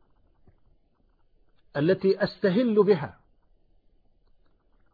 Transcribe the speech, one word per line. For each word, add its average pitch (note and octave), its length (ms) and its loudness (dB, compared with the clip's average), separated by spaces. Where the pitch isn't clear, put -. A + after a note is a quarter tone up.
التي F#3 460 0
أستهل G#3 600 0
بها، E3 340 -2